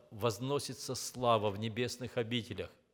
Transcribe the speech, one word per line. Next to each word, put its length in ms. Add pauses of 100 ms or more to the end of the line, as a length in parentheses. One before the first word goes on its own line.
(100)
возносится 840
слава 560
в 80
небесных 580
обителях. 540 (240)